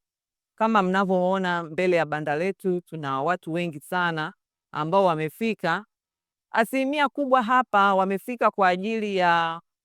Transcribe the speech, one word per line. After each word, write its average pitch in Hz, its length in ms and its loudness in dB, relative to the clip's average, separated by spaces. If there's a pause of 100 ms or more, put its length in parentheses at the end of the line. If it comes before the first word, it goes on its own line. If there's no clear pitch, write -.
(580)
Kama 220 240 2
mnavyoona 185 840 0
mbele 175 320 0
ya 160 100 2
banda 151 300 -4
letu, 180 460 -2
tuna 139 420 -6
watu 170 300 -2
wengi 165 260 -4
sana 170 540 -4 (380)
ambao 165 340 2
wamefika. 175 800 -2 (680)
Asilimia 269 580 0
kubwa 262 340 2
hapa 208 520 2
wamefika 196 560 0
kwa 196 160 2
ajili 202 500 -2
ya 170 440 2 (240)